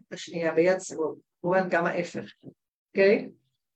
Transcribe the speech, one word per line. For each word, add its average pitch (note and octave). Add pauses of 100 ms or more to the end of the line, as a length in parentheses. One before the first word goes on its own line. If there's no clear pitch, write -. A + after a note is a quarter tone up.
(100)
השנייה, E3
ביד F3+
שמאל, - (280)
כמובן F3+
גם E3+
ההפך, F3 (560)
אוקיי? G3+ (480)